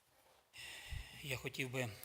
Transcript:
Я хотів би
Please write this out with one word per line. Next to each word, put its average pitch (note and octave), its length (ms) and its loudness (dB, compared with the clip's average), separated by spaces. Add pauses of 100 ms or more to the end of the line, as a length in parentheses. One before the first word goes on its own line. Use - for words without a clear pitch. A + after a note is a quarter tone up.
(1200)
Я C3+ 140 2
хотів C3 320 2
би B2 200 4 (160)